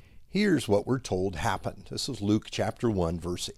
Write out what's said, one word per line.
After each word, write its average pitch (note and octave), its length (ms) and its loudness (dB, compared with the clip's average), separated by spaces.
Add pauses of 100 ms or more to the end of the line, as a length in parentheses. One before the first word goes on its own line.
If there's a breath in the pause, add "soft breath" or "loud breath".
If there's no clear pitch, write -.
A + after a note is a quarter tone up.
(280 soft breath)
Here's F#3+ 400 2
what G2+ 180 4
we're C3 140 2
told F#2+ 380 -2
happened. - 520 -2
This B2+ 200 -6
is A#2+ 100 -6
Luke G#2 300 2
chapter A2+ 400 -2
one, F2 300 2
verse F2 380 -4